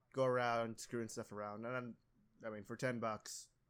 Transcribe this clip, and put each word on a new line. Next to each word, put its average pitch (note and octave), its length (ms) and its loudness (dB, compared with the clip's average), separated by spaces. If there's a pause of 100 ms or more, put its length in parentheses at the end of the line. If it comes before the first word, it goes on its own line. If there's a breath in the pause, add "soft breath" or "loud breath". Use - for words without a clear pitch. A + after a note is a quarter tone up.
(140)
go C3 100 4
around A#2+ 560 4
screwing A#2 300 -2
stuff - 220 -6
around, G#2 340 -4
and B2 100 -2
I'm, B2 180 -4 (520)
I A2 60 -4
mean, G#2 120 -6
for A#2 120 -8
ten B2 240 0
bucks, - 480 -2 (220)